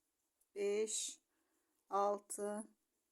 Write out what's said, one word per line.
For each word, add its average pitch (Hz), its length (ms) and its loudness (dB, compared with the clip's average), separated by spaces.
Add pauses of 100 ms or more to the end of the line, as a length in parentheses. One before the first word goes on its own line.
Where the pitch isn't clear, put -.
(560)
beş, 202 640 0 (680)
altı, 208 800 0 (440)